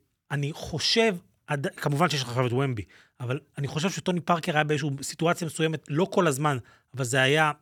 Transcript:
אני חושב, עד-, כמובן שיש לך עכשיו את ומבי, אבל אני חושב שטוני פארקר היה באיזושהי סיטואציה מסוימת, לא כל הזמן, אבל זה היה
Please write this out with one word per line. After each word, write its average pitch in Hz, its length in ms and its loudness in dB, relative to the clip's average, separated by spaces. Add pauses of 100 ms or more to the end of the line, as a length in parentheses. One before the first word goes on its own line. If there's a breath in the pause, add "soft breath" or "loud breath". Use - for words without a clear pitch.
(300)
אני 143 220 -2
חושב, 214 640 0 (300)
עד-, 143 200 -4 (100)
כמובן 143 320 2
שיש 139 140 -2
לך 123 60 -8
עכשיו 127 180 0
את 113 60 0
ומבי, 127 300 0 (380 soft breath)
אבל 127 200 -4 (180)
אני 143 100 -4
חושב 160 220 -2
שטוני 180 300 -2
פארקר 165 340 0
היה 151 100 4
באיזושהי 151 260 0 (120)
סיטואציה 170 440 -2
מסוימת, 160 420 -2
לא 151 220 2
כל 185 160 4
הזמן, 143 320 2 (360 soft breath)
אבל 135 100 -4
זה 131 180 2
היה 151 400 4